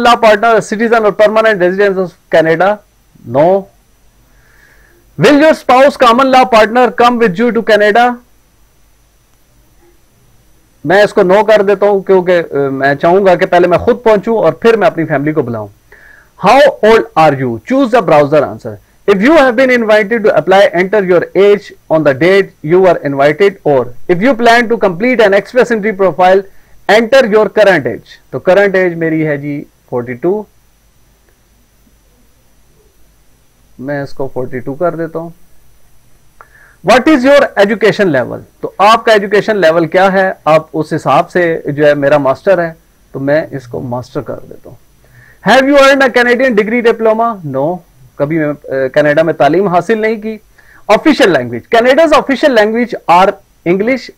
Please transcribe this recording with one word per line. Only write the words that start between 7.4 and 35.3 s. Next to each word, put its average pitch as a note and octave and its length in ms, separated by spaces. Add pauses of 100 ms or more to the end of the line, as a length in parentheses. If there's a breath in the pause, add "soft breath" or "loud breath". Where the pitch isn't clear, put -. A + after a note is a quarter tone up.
you A#3 160
to A3+ 140
Canada? G#3+ 440 (2750)
मैं G3 180
इसको G3+ 180
no G3 260
कर G#3+ 140
देता G3+ 240
हूं, G3+ 140
क्योंकि, F#3 320
अ, E3+ 220
मैं C#3 400
चाहूंगा F#3 400
कि F#3 120
पहले F3+ 220
मैं E3+ 160
खुद A#3+ 200
पहुंचूं A3 340
और E3 240
फिर A3+ 140
मैं G3 100
अपनी D#3+ 180
फैमिली C#3+ 280
को D#3 100
बुलाऊं। A2+ 260 (800 soft breath)
How B3 140 (240)
old A3 180 (160)
are D3+ 240
you? A#2 160
Choose C4 360
the A#3 80
browser D3+ 400
answer। A2 300 (380)
If G3+ 60
you G#3+ 140
have C4+ 260
been B3+ 260
invited G#3+ 440
to G3+ 60
apply, F#3 300 (140)
enter F#3+ 340
your E3+ 120 (140)
age G3 260 (300)
on D#3+ 140
the C3+ 160
date F#3+ 520
you F#3 120
were E3+ 200
invited, D3 460 (140)
or C3+ 200 (240)
if F3+ 120
you C4 180
plan A#3 320
to A3+ 60
complete G#3 420
an G3+ 200
express A#3+ 320
entry G#3+ 240
profile, F#3 460 (480 soft breath)
enter A#3 320
your G#3+ 260
current G3 340
age। A#2 260 (240)
तो C3 60
करंट F#3+ 360
एज F#3 200
मेरी D#3+ 260
है D3+ 180
जी C#3+ 280 (240)
फ़ोर्टी B2 240
टू, G3 320 (3250)
मैं C#3 240
इसको C3+ 300
फ़ोर्टी B2+ 260
टू C3+ 140
कर E3+ 160
देता D#3+ 280
हूं। E3 120 (1600 soft breath)